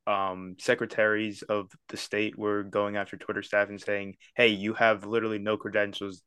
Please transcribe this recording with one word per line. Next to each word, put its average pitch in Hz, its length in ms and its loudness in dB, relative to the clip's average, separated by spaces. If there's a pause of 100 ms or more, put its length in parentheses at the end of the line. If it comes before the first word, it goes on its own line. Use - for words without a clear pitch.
Um, 92 540 -2
secretaries 107 800 0
of 104 300 -2 (180)
the - 80 -8
state 107 400 -2
were 104 240 0
going 104 360 -2
after 98 200 -4
Twitter 101 240 -6
staff 101 280 2
and 101 120 -10
saying, 98 360 -4 (180)
"Hey, 120 140 6
you 107 260 0
have 110 300 4
literally 110 340 0
no 107 180 0
credentials 101 680 -4